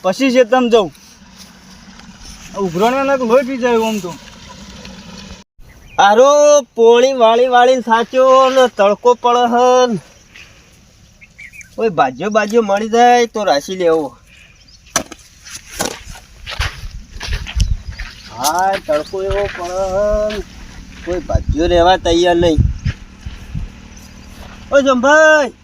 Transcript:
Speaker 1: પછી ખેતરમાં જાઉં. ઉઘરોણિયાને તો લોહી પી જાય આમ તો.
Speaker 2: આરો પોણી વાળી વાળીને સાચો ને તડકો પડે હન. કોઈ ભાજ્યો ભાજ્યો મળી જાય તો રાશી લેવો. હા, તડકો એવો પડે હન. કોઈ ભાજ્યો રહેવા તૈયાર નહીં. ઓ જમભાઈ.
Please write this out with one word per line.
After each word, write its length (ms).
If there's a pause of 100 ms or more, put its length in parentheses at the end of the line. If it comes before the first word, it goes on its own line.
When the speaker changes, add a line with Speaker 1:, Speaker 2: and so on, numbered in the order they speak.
Speaker 1:
પછી 320
ખેતરમાં 360
જાઉં. 200 (1700)
ઉઘરોણિયાને 640
તો 60
લોહી 240
પી 100
જાય 280
આમ 140
તો. 100 (1900)
Speaker 2:
આરો 300 (460)
પોણી 380
વાળી 420
વાળીને 280
સાચો 680
ને 180
તડકો 460
પડે 300 (100)
હન. 440 (1800)
કોઈ 120
ભાજ્યો 420
ભાજ્યો 320
મળી 260
જાય 380
તો 180
રાશી 320
લેવો. 400 (4000)
હા, 360 (140)
તડકો 360
એવો 200 (140)
પડે 260 (100)
હન. 500 (640)
કોઈ 160
ભાજ્યો 460
રહેવા 320
તૈયાર 380
નહીં. 220 (2000)
ઓ 100
જમભાઈ. 720 (120)